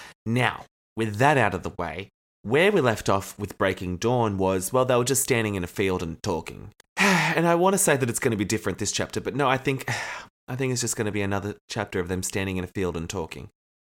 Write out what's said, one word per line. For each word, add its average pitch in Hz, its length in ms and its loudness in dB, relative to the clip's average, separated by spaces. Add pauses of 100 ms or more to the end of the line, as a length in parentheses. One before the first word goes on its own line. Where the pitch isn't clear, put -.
(260)
Now, 117 400 0 (300)
with 107 220 -2
that 139 200 6
out 104 160 4
of 90 80 -4
the - 160 -8
way, 87 320 -6 (320)
where 156 300 4
we 185 100 4
left 117 260 2
off 98 300 0
with 101 220 -8
Breaking 92 380 -2
Dawn 110 420 2
was, 95 340 0
well, 127 120 4
they 127 100 4
were 120 80 4
just 127 180 0
standing 113 320 2
in 92 100 -4
a 87 40 -4
field 92 340 0
and 82 220 -8
talking. 80 480 -6 (140)
<sighs> - 120 -18
And 170 500 2
I 170 60 6
want 185 220 4
to - 20 2
say 151 200 4
that 123 120 0
it's 113 80 -2
gonna 117 180 0
be 101 100 0
different 104 340 -2
this 101 120 -2
chapter, 101 300 -4
but 98 140 -6
no, 139 120 0
I 131 100 2
think, 131 300 -4 (320)
<sighs> - 280 -20
I 127 80 -8
think 131 180 -2
it's 120 80 -2
just 113 140 -2
gonna 104 160 -2
be 104 100 0
another 98 320 -2 (160)
chapter 101 300 -4
of 87 80 -2
them 92 160 -2
standing 95 340 -2
in 90 60 -2
a 90 100 -6
field 87 240 -2
and 82 100 -6
talking. - 420 -8 (380)